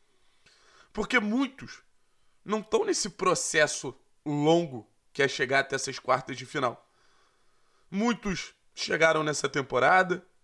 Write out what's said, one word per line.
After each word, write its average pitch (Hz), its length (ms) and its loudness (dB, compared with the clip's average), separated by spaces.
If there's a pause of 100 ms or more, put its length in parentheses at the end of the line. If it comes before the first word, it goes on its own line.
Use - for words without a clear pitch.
(920)
Porque 214 260 -2
muitos 226 640 -4 (600)
não 208 160 -2
estão - 240 -2
nesse - 260 -2
processo - 880 0 (260)
longo 147 640 2 (240)
que 139 100 0
é 139 40 6
chegar 135 340 0
até 131 140 -4
essas 131 240 -6
quartas 131 380 -2
de 127 100 -14
final. 131 420 -4 (1040)
Muitos 202 640 -2 (200)
chegaram 160 500 2
nessa 143 240 -2
temporada, 151 760 2 (200)